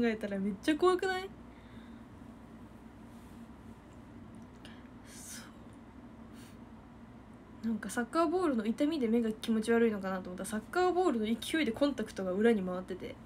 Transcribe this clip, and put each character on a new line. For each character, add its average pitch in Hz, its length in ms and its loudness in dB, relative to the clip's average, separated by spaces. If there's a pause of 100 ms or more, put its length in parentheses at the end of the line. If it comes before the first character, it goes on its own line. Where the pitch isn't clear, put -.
え 220 80 2
た 214 120 -4
ら 196 100 -2
め 196 140 0
っ - 100 -2
ち 302 100 2
ゃ 302 40 6
怖 359 220 6
く 381 100 0
な 370 120 0
い？ 381 100 -8 (3750)
そ - 340 -14 (2250)
う。 226 40 0
な 226 60 2
ん 208 60 -2
か 202 100 -6
サ 247 120 0
ッ 233 80 -2
カ 330 160 4
ー - 20 2
ボ 359 160 2
ー 320 60 4
ル 254 60 4
の 208 100 2
痛 233 200 4
み 311 140 2
で 240 80 2
目 233 140 6
が 220 100 2
気 220 200 -2
持 220 100 6
ち 226 100 2
悪 233 160 8
い 220 40 4
の 208 80 -2
か 190 100 -4
な 190 100 -2
と 185 100 -8
思 180 40 -8
っ 185 40 -10
た 190 60 -4
ら、 196 60 -6
サ 214 80 -2
ッ 220 120 -2
カ 359 200 4
ー 349 40 4
ボ 370 140 6
ー 302 60 6
ル 233 60 2
の 214 60 2
勢 226 360 2
い - 40 4
で 226 60 2
コ 285 160 4
ン 277 80 2
タ - 80 -2
ク - 100 -8
ト 190 120 -2
が 180 60 0
裏 220 220 6
に 202 80 4
回 180 180 -2
っ - 20 -6
て 190 140 -6
て - 200 -8 (100)